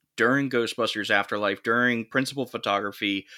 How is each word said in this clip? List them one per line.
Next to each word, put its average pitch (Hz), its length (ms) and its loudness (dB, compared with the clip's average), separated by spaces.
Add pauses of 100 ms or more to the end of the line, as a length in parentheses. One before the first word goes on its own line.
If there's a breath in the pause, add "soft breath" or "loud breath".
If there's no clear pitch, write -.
(160)
during 131 340 2
Ghostbusters 110 600 -2
Afterlife, 101 520 0
during 120 420 2
principal 135 400 -4
photography 101 840 -2 (120)